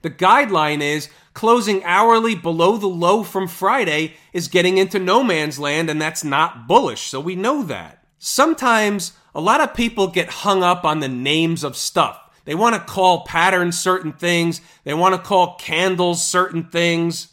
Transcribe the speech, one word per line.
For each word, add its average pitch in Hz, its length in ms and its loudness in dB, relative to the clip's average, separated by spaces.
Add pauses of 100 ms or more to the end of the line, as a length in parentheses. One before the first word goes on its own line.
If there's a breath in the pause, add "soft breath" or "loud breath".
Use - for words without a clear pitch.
The 190 80 -6
guideline 185 680 2
is 147 280 -2 (240 soft breath)
closing 214 520 0
hourly 226 500 4
below 170 420 2
the 202 100 -4
low 185 360 2
from 190 260 -6
Friday 175 680 -2 (180 soft breath)
is 170 160 -6
getting 180 280 2
into 190 220 2
no 190 260 2
man's 156 340 -2
land, 151 300 -2
and 151 120 -2
that's 156 220 -4
not 143 460 -2
bullish, 175 340 2
so - 160 -10
we 175 160 -6
know 240 280 -2
that. 92 420 -12 (140)
Sometimes 226 960 0 (200 soft breath)
a 147 60 -6
lot 226 200 2
of 285 140 -2
people 233 340 0
get 170 200 -2
hung 190 340 0
up 175 220 0
on 156 160 0
the 135 80 -4
names 147 560 -2
of 131 120 -8
stuff. - 420 -2 (260 soft breath)
They 147 100 -6
wanna 214 260 2
call 185 440 0
patterns 175 560 0
certain 180 320 -2
things. 170 480 -2 (240 soft breath)
They 139 80 -6
wanna 180 260 2
call 180 360 0
candles 175 680 -2
certain 175 420 -2
things. 170 680 -2